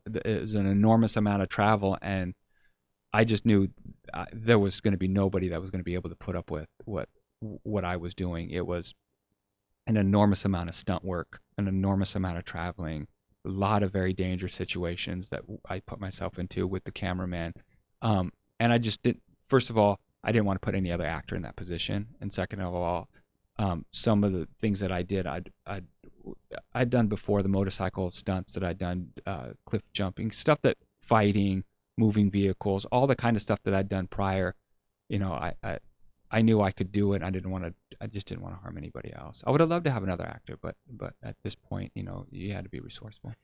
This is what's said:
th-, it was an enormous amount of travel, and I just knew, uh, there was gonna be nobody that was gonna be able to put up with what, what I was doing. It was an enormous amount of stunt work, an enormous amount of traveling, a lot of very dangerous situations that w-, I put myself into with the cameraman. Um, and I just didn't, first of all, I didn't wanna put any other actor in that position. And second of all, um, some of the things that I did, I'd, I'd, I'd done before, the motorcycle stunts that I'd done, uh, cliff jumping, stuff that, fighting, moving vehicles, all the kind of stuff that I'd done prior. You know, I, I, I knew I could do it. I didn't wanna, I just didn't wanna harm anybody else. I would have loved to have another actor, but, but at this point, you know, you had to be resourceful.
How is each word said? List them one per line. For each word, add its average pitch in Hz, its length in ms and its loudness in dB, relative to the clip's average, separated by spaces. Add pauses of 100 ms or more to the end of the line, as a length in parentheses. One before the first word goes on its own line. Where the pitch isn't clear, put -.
(120)
th-, 107 140 -4
it 107 160 0
was 107 140 -4
an 101 100 2
enormous 107 500 6
amount 101 260 2
of 92 60 0
travel, 101 540 2
and 95 320 -4 (800)
I 110 100 6
just 110 220 2
knew, 101 220 6 (440)
uh, 85 200 -6
there 113 260 4
was 98 220 2
gonna 98 180 2
be 92 100 2
nobody 95 420 2
that 82 100 -4
was 95 100 -10
gonna 92 140 -4
be 87 100 -2
able 85 160 -4
to 85 60 -14
put 90 200 -6
up 87 140 -8
with 78 180 -6 (160)
what, 98 240 -6 (320)
what 104 440 -4
I 90 120 -2
was 85 180 -8
doing. 87 360 -4
It 90 160 -4
was 87 280 -6 (920)
an 113 100 2
enormous 101 480 4
amount 87 240 0
of 85 60 -8
stunt - 300 -4
work, 87 360 -6 (160)
an 101 100 -2
enormous 95 480 0
amount 90 220 -2
of 87 80 -6
traveling, 82 640 -6 (400)
a - 20 -4
lot 98 360 2
of 95 60 0
very 92 220 0
dangerous 92 420 -2
situations 87 760 -6
that - 120 -6
w-, - 240 -14
I 95 140 -8
put - 180 -12
myself 92 400 -8
into 92 280 -2
with 95 180 -4
the 90 80 -10
cameraman. 90 640 -4 (480)
Um, 95 300 2 (280)
and 117 100 4
I 117 60 6
just 113 260 0
didn't, - 200 0 (260)
first 131 220 4
of 113 80 2
all, 101 200 6 (240)
I - 100 0
didn't 110 120 4
wanna 95 140 2
put 98 160 -2
any 92 180 0
other 85 140 -2
actor 80 300 -6
in 87 60 -4
that 65 140 -10
position. 101 520 -4 (120)
And 101 100 -6
second 95 300 -4
of 90 140 -4
all, 87 340 -2 (500)
um, 90 320 0
some 104 340 2
of 101 80 2
the 85 140 -2 (140)
things 101 200 0
that 95 120 -2
I 90 100 -2
did, 95 240 -2
I'd, 85 240 -8 (140)
I'd, 92 220 -10 (880)
I'd 123 160 2
done 120 160 4
before, 101 340 2
the 95 80 2
motorcycle 95 600 0
stunts 92 440 -4
that 95 100 -2
I'd 87 120 -2
done, 90 360 -4 (120)
uh, 69 260 -6 (140)
cliff - 160 -4 (140)
jumping, 98 380 -2
stuff - 300 2
that, 131 140 4 (240)
fighting, 101 640 4 (320)
moving 104 340 6
vehicles, 98 540 2
all 123 220 2
the 135 100 4
kind 117 200 2
of 104 40 0
stuff 104 220 -2
that 101 100 0
I'd 98 160 2
done 95 200 -2
prior. 95 460 0 (540)
You 110 120 0
know, 95 120 0
I, 78 300 -4
I, 92 160 -6 (520)
I 113 120 4
knew 110 180 6
I 98 120 4
could 95 200 -6
do 101 220 2
it. 92 80 0
I 92 80 -2
didn't 92 200 -4
wanna, 92 220 -6 (260)
I 113 100 -10
just 104 180 -8
didn't 90 160 -8
wanna 90 140 -10
harm - 200 -14
anybody - 380 -12
else. - 320 -16
I - 40 2
would 143 100 4
have 165 100 6
loved 170 160 0
to 147 40 2
have 117 120 -2
another 90 240 -2
actor, - 340 -12
but, - 140 -8 (160)
but 87 320 -10
at 107 200 -12
this 98 120 -6
point, - 400 -8
you 101 80 -8
know, 92 280 -10
you 92 220 -8
had 95 120 -8
to 95 60 -14
be - 100 -10
resourceful. - 520 -14 (120)